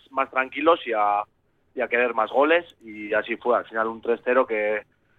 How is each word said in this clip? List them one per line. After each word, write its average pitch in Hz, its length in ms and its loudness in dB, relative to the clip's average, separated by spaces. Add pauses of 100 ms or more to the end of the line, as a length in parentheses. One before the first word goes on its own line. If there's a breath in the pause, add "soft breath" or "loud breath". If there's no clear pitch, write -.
(100)
más 135 200 -2
tranquilos 139 560 2
y 117 60 -2
a, 104 300 2 (520)
y 127 60 -6
a 117 80 -2
querer 120 240 2
más 110 180 -2
goles, 156 540 2
y 107 300 -8
así 107 220 -2
fue, 120 200 0
al 92 100 -2
final 110 200 -2
un 113 160 -8
tres 113 220 -2
cero 127 220 2
que, 107 360 -2 (360)